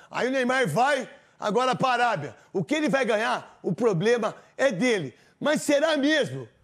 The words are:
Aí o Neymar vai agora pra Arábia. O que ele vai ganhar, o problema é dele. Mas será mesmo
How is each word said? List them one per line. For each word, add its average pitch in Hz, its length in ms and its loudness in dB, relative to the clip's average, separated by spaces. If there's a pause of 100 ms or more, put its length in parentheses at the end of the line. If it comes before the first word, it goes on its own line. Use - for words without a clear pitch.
(100)
Aí 202 180 -2
o - 20 -2
Neymar 262 380 0
vai 247 400 0 (300)
agora 240 360 0
pra 262 160 0
Arábia. 220 460 0 (160)
O 190 120 -2
que - 100 -4
ele 302 140 0
vai 269 160 0
ganhar, 220 580 -2
o 175 100 -4
problema 214 600 0 (220)
é 269 160 2
dele. 196 420 -2 (260)
Mas 294 220 0
será 302 340 2
mesmo 247 520 0 (160)